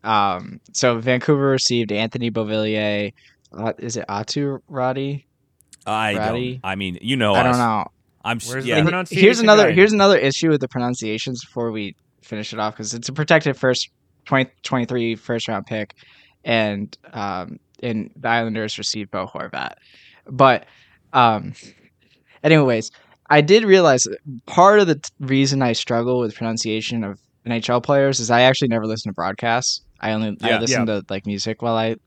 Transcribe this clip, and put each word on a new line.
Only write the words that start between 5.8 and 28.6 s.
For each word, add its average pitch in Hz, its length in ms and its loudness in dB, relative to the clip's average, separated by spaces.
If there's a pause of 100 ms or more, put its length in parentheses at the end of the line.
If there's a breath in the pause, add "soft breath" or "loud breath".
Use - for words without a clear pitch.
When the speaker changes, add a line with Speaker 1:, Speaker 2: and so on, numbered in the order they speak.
Speaker 2:
I 110 240 -2
don't, 107 100 -4 (140)
Speaker 1:
Radi? 127 260 -8
Speaker 2:
I 95 140 -6
mean, 95 240 -6
you 131 160 -4
know 107 180 2
Speaker 1:
I 95 80 4
don't 123 120 2
Speaker 2:
us. 123 40 0
Speaker 1:
know. 113 280 0 (380)
Speaker 2:
I'm 117 120 -4
s-, 113 120 -12
Speaker 3:
Where's 131 140 -6
the 120 80 -4
Speaker 2:
yeah. 110 60 2
Speaker 1:
And 160 100 2
Speaker 3:
pronunciation 180 380 0
Speaker 1:
here's 233 160 6
another, 214 240 6
Speaker 3:
guide? 165 100 2
Speaker 1:
here's 202 180 6
another 196 260 4
issue 139 320 0
with 147 100 2
the 127 80 -4
pronunciations 120 760 -6
before 117 280 -6
we 104 240 -8 (260)
finish 107 300 -10
it 110 80 -8
off 107 160 -4
'cause 110 180 -10
it's 117 140 -10
a 135 40 -10
protected 151 440 2
first - 340 -2 (340)
twenty 131 240 0 (140)
twenty-three 120 540 -4
first 117 320 -6
round 113 180 -8
pick, 107 280 -8 (500 soft breath)
and, 104 520 -2 (160)
um, 95 460 -10 (240)
and 110 340 -6
the 123 120 -8
Islanders 113 500 -2
received 101 320 -8
Bo 92 160 -6
Horvat. - 480 -10 (540 soft breath)
But, 131 380 4 (460 soft breath)
um, 113 400 2 (880 loud breath)
anyways, 135 480 2 (400 soft breath)
I 190 100 8
did 202 240 6
realize 175 400 6
that 101 140 -8 (280)
part 202 340 6
of 196 80 4
the 156 80 2
t-, - 140 -14 (100)
reason 135 420 2
I 120 100 0
struggle 120 480 -2
with 110 140 -2
pronunciation 113 680 -4
of 98 160 -10 (240)
N 120 80 -6
H 117 180 -4
L 120 100 2
players 139 380 2
is 117 120 -4
I 120 120 6
actually 131 260 4